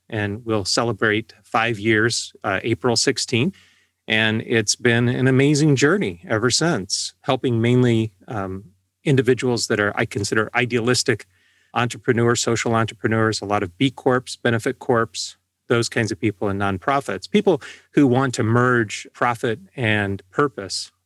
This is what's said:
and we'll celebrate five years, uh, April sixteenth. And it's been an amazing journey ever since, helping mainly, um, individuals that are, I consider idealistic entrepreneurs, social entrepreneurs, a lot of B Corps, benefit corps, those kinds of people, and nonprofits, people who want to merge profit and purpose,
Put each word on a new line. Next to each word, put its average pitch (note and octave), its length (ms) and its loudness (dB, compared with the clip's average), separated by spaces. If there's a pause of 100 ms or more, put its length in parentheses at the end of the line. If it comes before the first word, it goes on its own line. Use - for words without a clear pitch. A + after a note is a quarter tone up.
and G#2+ 360 -4
we'll A2 200 -2
celebrate A2 680 -2 (100)
five A2+ 360 -2
years, A2+ 540 0 (100)
uh, G2 200 -2
April A#2 320 0
sixteenth. C3 600 0 (520)
And A2 380 0
it's A2+ 300 0
been A#2+ 340 2
an C3 180 0
amazing C#3 500 4
journey C#3 500 0
ever A#2 240 0
since, B2+ 720 -2
helping B2 400 -2
mainly, A#2+ 500 2 (160)
um, F#2+ 380 -8 (380)
individuals B2+ 640 0
that A2 120 0
are, G#2 160 0
I B2 100 -2
consider G#2+ 480 -2
idealistic A#2+ 720 -2 (480)
entrepreneurs, A#2 680 0
social A#2 340 0
entrepreneurs, A2+ 680 0
a G#2+ 40 -8
lot G#2 180 0
of F2+ 140 -10
B C3+ 140 0
Corps, - 520 -2
benefit B2 360 -2
corps, - 580 -2 (300)
those A#2 220 0
kinds A2 220 -2
of G#2+ 80 -8
people, G#2+ 280 -2
and G2 140 -2
nonprofits, G2+ 680 -2
people G3+ 320 2 (320)
who D3 120 6
want B2+ 300 2
to A#2+ 80 -2
merge A#2 720 2
profit A#2+ 460 -2 (160)
and G#2 540 -2
purpose, C#3 600 -4 (140)